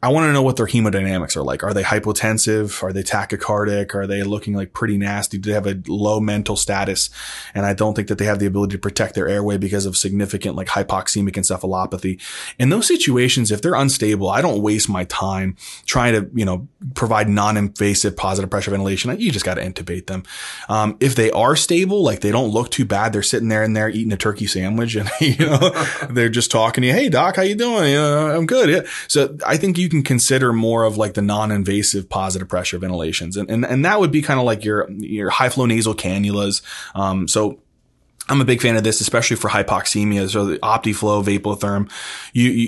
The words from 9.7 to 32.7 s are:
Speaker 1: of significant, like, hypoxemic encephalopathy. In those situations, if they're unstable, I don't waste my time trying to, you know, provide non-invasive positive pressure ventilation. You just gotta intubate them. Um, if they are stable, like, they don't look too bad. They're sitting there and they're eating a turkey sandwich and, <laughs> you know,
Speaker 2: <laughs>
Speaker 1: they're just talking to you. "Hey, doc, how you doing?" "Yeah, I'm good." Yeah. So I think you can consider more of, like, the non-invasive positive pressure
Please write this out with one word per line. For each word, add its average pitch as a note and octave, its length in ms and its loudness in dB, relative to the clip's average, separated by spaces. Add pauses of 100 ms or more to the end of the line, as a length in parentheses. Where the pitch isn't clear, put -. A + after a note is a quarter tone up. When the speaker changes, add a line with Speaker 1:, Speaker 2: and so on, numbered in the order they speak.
Speaker 1:
of F#2 100 -4
significant, G2+ 600 -2
like, F2+ 100 -6
hypoxemic G2 680 -2
encephalopathy. F#2 840 -2 (380)
In B2+ 80 4
those G3+ 180 4
situations, B2+ 640 4
if G#2 120 0
they're F3 140 2
unstable, G#2+ 540 2
I G#2 120 2
don't A#2+ 200 0
waste G#2+ 280 0
my F#2 160 -2
time F#2+ 500 -4 (300)
trying A#2+ 300 2
to, G2+ 220 -2
you A2 60 2
know, F#2 240 -2 (280)
provide G#2+ 340 2
non-invasive G2+ 880 0
positive F#2+ 320 -2
pressure G2+ 220 -2
ventilation. G2 460 -2
You E3 140 0
just G#2 140 -2
gotta F2+ 160 -2
intubate F2+ 460 -8
them. F#2 160 -6 (440)
Um, G#2+ 320 0
if C3 160 2
they A2 160 4
are B2+ 240 4
stable, F#3 480 2
like, G#2+ 160 2
they G#2 120 0
don't A#2 200 2
look A#2+ 200 0
too C#3 120 0
bad. G#2 300 0
They're G2+ 100 0
sitting A#2 240 0
there A2 160 2
and A2 100 2
they're A2 160 0
eating A2 220 -2
a G2 60 0
turkey G#2 300 -2
sandwich A2 480 -2
and, G#2 200 -2
<laughs> - 60 -4
you D#3 240 2
know, D3+ 240 4 (280)
Speaker 2:
<laughs> C#3 120 -8
Speaker 1:
they're A#2+ 180 4
just A#2 240 0
talking A2+ 300 2
to B2 60 4
you. B2+ 60 4
"Hey, C4 140 2
doc, F3 300 2
how F#3+ 60 2
you G3+ 120 0
doing?" G#3+ 380 2
"Yeah, D3+ 420 2
I'm E3 100 0
good." A3+ 240 4
Yeah. D#3+ 120 4 (260)
So C#3+ 300 2 (100)
I C#3 80 2
think F3 220 0
you F3+ 100 0
can D3+ 160 2
consider C3 480 2
more A2+ 220 2 (100)
of, G#2+ 140 2
like, G#2+ 160 0
the G#2 80 0
non-invasive G2+ 880 0
positive F#2+ 400 -4
pressure F2+ 300 -4